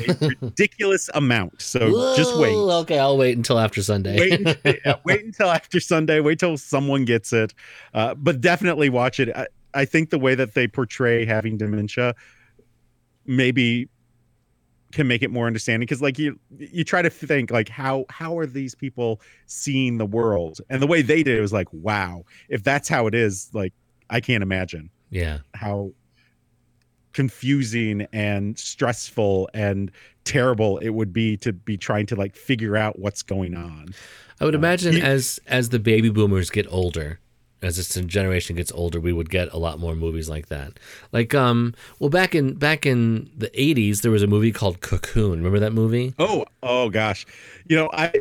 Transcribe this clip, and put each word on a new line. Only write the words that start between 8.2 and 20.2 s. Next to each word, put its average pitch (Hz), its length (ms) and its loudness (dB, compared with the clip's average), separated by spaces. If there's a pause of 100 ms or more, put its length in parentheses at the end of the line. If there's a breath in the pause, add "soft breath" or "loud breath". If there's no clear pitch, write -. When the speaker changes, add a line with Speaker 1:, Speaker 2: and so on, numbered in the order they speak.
Speaker 1:
definitely 165 480 2
watch 123 320 0
it. 113 120 0
I, - 140 -8 (260)
I 139 120 0
think 160 240 2
the 151 100 0
way 131 160 2
that 120 200 0
they 120 120 2
portray 117 560 0
having 110 320 -2
dementia 107 600 -2 (1120 soft breath)
maybe 123 600 2 (1080)
can 151 120 0
make 123 160 2
it 127 80 -2
more 117 180 -2
understanding. 113 380 -2
'Cause, 127 160 -4
like, 139 160 0
you, 147 220 -4 (180)
you 160 280 -6
try 180 160 0
to 170 80 2
think, 139 420 -2
like, 113 160 2
how, 135 420 -4
how 160 300 -8
are 156 80 -4
these 131 260 -10
people 120 460 -4 (260 soft breath)
seeing 131 520 -2
the 110 80 0
world? 98 640 0